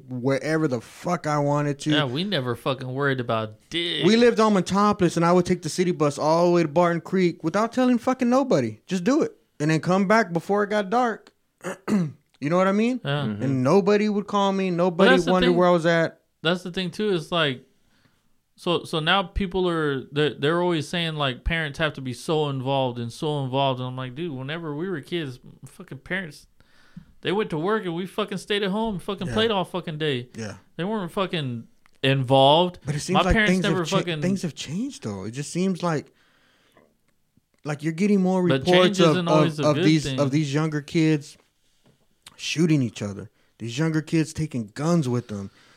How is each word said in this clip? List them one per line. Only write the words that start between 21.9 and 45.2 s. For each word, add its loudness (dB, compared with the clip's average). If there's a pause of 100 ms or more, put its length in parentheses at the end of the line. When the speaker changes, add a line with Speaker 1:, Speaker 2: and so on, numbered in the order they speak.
Speaker 2:
to -12
be -8
so -2
involved -2
and -8
so -4
involved. 0
And -6
I'm -10
like, -10
"Dude, -8
whenever -8
we -6
were -6
kids, -8 (260)
fucking -18
parents, -10 (760)
they -4
went -2
to -4
work -2
and -6
we -6
fucking -6
stayed -4
at -2
home, -2
fucking -8
Speaker 1:
Yeah. -6
Speaker 2:
played 2
all 0
fucking -8
day." -2
Speaker 1:
Yeah. -10 (200)
Speaker 2:
They -6
weren't -4
fucking -4 (360)
involved. 6
Speaker 1:
But -4
it -4
seems -2
Speaker 2:
My 4
Speaker 1:
like 4
Speaker 2:
parents 4
Speaker 1:
things 2
Speaker 2:
never 0
Speaker 1:
have -2
cha-, 0
Speaker 2:
fucking -4
Speaker 1:
things -2
have -6
changed, -8
though. -6
It -8
just -10
seems -2
like, -4 (1500)
like, -6
you're -2
getting 2
more 2
Speaker 2:
But 2
Speaker 1:
reports 4
Speaker 2:
change -6
Speaker 1:
of, 6
Speaker 2:
isn't 0
always 2
Speaker 1:
of, 0
Speaker 2:
a 4
Speaker 1:
of 2
Speaker 2:
good 0
Speaker 1:
these, 4
Speaker 2:
thing. -4
Speaker 1:
of 2
these 0
younger -2
kids 0 (1000)
shooting 2
each -4
other. -10 (280)
These -10
younger 0
kids -2
taking -6
guns 0
with -2